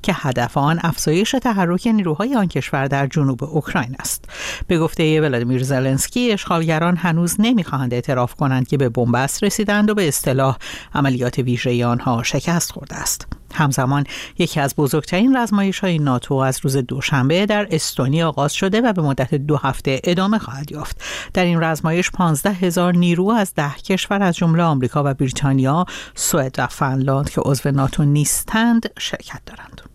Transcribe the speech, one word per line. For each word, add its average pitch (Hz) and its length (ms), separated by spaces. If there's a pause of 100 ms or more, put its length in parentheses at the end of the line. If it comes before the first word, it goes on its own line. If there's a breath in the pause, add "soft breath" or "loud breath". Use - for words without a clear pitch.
که 196 140
هدف 127 420
آن 151 260
افزایش 165 480
تحرک 196 560
نیروهای 208 480
آن 202 120
کشور 143 400
در 139 200
جنوب 135 360
اوکراین 135 560
است. - 260 (420 loud breath)
به 175 120
گفته 156 420
ولادیمیر 127 420
زلنسکی 135 680
اشغالگران 165 680
هنوز 170 420
نمی‌خواهند 165 540
اعتراف 123 420
کنند 131 320
که 147 100
به 135 120
بنبست 120 540
رسیدند 208 460
و 208 60
به 196 120
اصطلاح 135 500 (360 loud breath)
عملیات 131 460
ویژه 123 460
آنها 120 380
شکست 175 460
خورده - 260
است. - 320 (260)
همزمان 139 500 (340 loud breath)
یکی 165 220
از 139 160
بزرگترین 180 640
رزمایش‌های 196 600
ناتو 139 360
از 131 280
روز 139 140
دوشنبه 139 680
در 208 260
استونی 151 520
آغاز 143 300
شده 196 280
و 240 120
به 180 80
مدت 139 340
دو 147 220
هفته 135 460
ادامه 190 360
خواهد 139 320
یافت. 147 300 (320 loud breath)
در 180 120
این 170 180
رزمایش 160 480
پانزده 175 400
هزار 180 420
نیرو 175 360
از 220 260
ده 143 200
کشور 196 480
از 175 120
جمله 170 280
آمریکا 143 420
و 139 80
بریتانیا، 135 720 (300 loud breath)
سوئد 135 420
و 123 100
فنلاند 135 640
که - 120
عضو 143 300
ناتو 139 340
نیستند 220 840 (100)
شرکت - 460
دارند. - 360 (140)